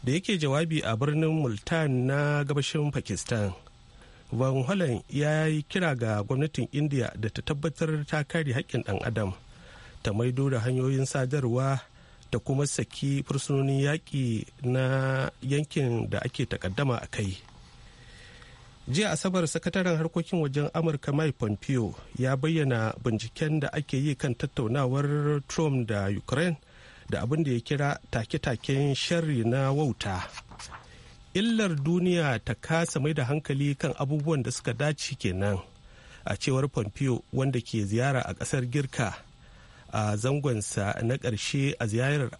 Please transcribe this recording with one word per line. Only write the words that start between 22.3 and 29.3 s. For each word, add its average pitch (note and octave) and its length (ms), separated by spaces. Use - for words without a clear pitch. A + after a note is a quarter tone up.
bayyana C3+ 680
binciken B2 580
da - 120
ake C#3+ 240
yi C#3 180
kan B2+ 200
tattaunawar C#3+ 1120
Trump C#3 400
da G2+ 220
Ukraine C#3+ 460
da - 140
abin D#3 220
da C#3 80
ya A#2 80
kira C#3+ 380
take-taken C#3 840
sharri D#3 520